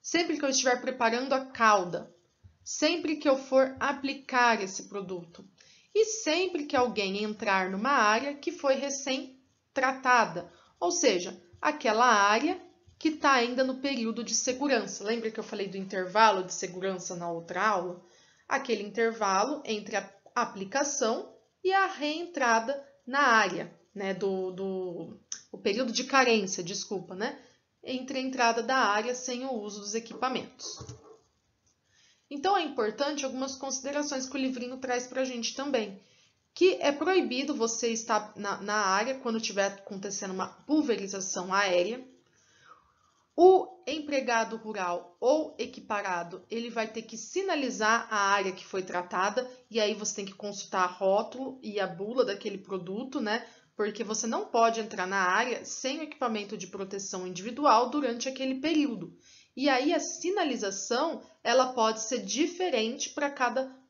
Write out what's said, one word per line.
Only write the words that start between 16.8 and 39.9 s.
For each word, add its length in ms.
na 160
outra 360
aula? 360
Aquele 360
intervalo 840
entre 300
a 120
aplicação 1000
e 100
a 140
reentrada 1000
na 160
área, 540
né, 200
do, 380
do, 680
o 60
período 340
de 120
carência, 600
desculpa, 520
né? 240
Entre 360
a 20
entrada 400
da 160
área 380
sem 300
o 80
uso 260
dos 160
equipamentos. 840
Então, 260
é 60
importante 640
algumas 300
considerações 760
que 60
o 40
livrinho 380
traz 300
pra 180
gente 280
também, 480
que 280
é 100
proibido 640
você 360
estar 460
na, 260
na 140
área 440
quando 220
tiver 240
acontecendo 680